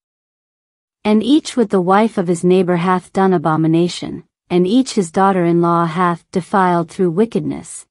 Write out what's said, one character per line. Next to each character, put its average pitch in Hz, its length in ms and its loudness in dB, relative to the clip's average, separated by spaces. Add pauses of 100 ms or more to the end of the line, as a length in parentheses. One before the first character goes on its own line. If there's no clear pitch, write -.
(1040)
And 214 180 2
each 294 340 0
with 226 120 0
the 196 120 0
wife 196 400 0
of 175 80 -4
his 175 160 -2
neighbor 180 340 2
hath 185 340 -2
done 190 200 2
abomination, 160 920 -2 (240)
and 180 180 2
each 247 280 0
his 170 180 -2
daughter-in-law 170 760 2
hath 175 360 -2 (100)
defiled 175 560 0
through 180 240 -2
wickedness, 170 800 -4